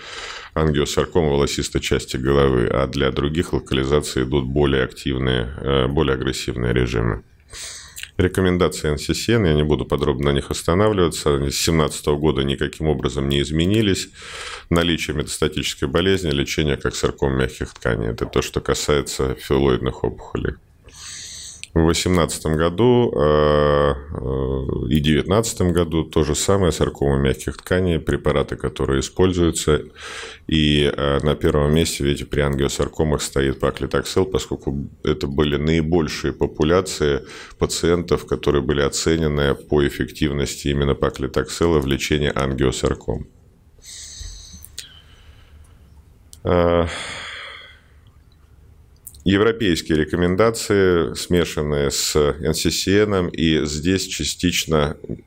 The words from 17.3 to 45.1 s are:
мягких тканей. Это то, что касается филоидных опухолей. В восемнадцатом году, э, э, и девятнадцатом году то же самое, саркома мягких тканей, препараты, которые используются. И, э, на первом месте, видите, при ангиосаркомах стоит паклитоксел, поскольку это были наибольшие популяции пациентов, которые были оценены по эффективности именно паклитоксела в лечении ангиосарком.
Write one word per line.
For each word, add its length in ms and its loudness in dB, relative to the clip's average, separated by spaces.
мягких 400 -2
тканей. 360 -2
Это 160 -4
то, 160 0
что 180 -6
касается 760 0
филоидных 680 0
опухолей. 520 -6
В 100 2
восемнадцатом 760 0
году, 580 2
э, 800 4
э, 960 -4
и 100 4
девятнадцатом 720 2
году 320 0
то 220 2
же 100 0
самое, 380 2
саркома 440 0
мягких 380 0
тканей, 420 0
препараты, 600 -2
которые 420 -2
используются. 840 2
И, 460 4
э, 300 2
на 120 2
первом 380 2
месте, 300 0
видите, 220 0
при 160 -2
ангиосаркомах 800 0
стоит 400 -2
паклитоксел, 640 0
поскольку 640 -4
это 220 0
были 280 0
наибольшие 800 0
популяции 880 0
пациентов, 680 0
которые 360 0
были 200 0
оценены 720 0
по 320 0
эффективности 800 -4
именно 260 2
паклитоксела 840 0
в 80 -2
лечении 480 0
ангиосарком. 920 -2